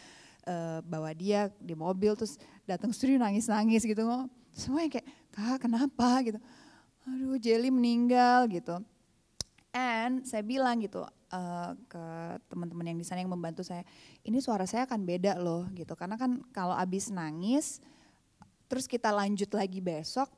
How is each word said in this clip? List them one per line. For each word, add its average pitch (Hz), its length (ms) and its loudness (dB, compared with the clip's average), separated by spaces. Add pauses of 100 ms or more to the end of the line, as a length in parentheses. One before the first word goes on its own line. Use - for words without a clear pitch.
(440)
eh, 165 380 -4
bawa 156 300 -6
dia 196 480 0
di 170 160 -10
mobil, 190 400 2
terus 214 240 -6 (240)
datang 196 320 -2
studio 269 240 4
nangis-nangis 220 640 4
gitu. 214 160 0 (560)
Semua 311 320 0
yang 277 60 -4
kayak, - 140 -6 (220)
"Kak, 247 380 -2
kenapa?" 247 560 4
gitu. 220 160 -2 (640)
"Aduh, 262 320 -4
Jelly 233 320 4
meninggal," 247 800 6
gitu. 175 320 -4 (920)
And 247 500 0
saya 214 220 -4
bilang 247 340 2
gitu, 202 220 -4 (300)
eh, 175 400 -6 (180)
ke 170 140 -14 (420)
teman-teman 170 400 -8
yang 170 140 -4
di 170 40 -8
sana 180 220 -6
yang 185 80 -4
membantu 170 320 -6
saya, 175 160 -10 (400)
"Ini 220 160 0
suara 208 320 0
saya 240 160 0
akan 240 160 -4
beda 180 340 0
loh," 175 380 -2
gitu. 170 240 -12
Karena 180 160 -8
kan 247 400 -2
kalau 180 240 -2
abis 185 320 -2
nangis, 185 720 -2 (880)
terus 262 160 -4
kita 233 240 0
lanjut 202 400 0
lagi 196 320 -2
besok, 180 560 -4